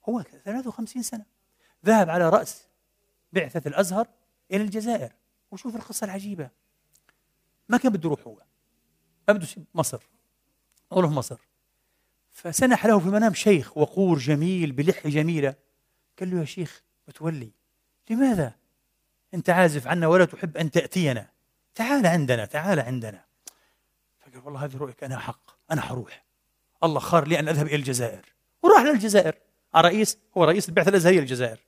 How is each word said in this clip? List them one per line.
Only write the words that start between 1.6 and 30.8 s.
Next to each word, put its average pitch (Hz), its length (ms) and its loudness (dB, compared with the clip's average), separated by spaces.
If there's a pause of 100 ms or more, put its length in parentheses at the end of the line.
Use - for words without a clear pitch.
ذهب 202 240 4
على 170 180 2
رأس - 400 0 (640)
بعثة 151 360 -4
الأزهر 185 380 -2 (440)
إلى 196 140 -2
الجزائر، 214 480 -6 (380)
وشوف 220 260 -14
القصة 214 280 -10
العجيبة. 196 460 -10 (1160)
ما 233 80 0
كان 247 160 2
بده 165 160 -4
يروح 151 180 -4
هو، 110 100 -20 (920)
ما 208 60 6
بده 185 100 -6
يسيب 156 200 -16 (100)
مصر، 151 280 -4 (920)
أوله 180 160 2
في 151 60 -2
مصر. 120 260 -8 (920)
فسنح 226 560 0
له 220 120 6
في 165 80 0
المنام 214 280 2
شيخ 180 420 2
وقور 165 420 2
جميل 151 540 -2
بلحية 147 380 -2
جميلة، 151 440 -2 (640)
قال 185 100 -6
له: 180 100 -2
"يا 160 40 -4
شيخ - 380 -12 (260)
متولي، 151 420 -10 (600)
لماذا 220 440 0 (800)
أنت 180 160 -2
عازف 165 360 4
عنا 165 200 0
ولا 175 180 6
تحب 165 320 -6
أن 156 140 -2
تأتينا؟ 143 580 -2 (460)
تعال 247 320 0
عندنا، 135 380 0
تعال 160 360 -2
عندنا." 113 440 -8 (960)
فقال: 127 240 -20
"والله 143 200 -10
هذه 135 120 -12
رؤية 135 160 -10
كأنها 131 260 -12
حق، - 320 -14 (200)
أنا 156 100 -2
حروح، - 440 -12 (600)
الله 151 160 0
خار 151 280 0
لي 160 100 0
أن 151 100 -4
أذهب 151 180 0
إلى 147 100 -4
الجزائر." 123 480 -6 (380)
وراح 349 200 8
للجزائر، 208 520 2 (400)
آه، 160 60 8
رئيس، 190 380 4 (180)
هو 180 80 4
رئيس 170 240 2
البعثة 170 200 2